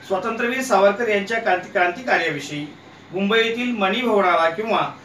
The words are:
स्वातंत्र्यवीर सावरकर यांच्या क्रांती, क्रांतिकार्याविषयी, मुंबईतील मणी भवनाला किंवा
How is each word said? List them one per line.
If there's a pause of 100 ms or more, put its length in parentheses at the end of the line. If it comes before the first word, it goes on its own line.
स्वातंत्र्यवीर
सावरकर
यांच्या
क्रांती,
क्रांतिकार्याविषयी, (460)
मुंबईतील
मणी
भवनाला
किंवा (120)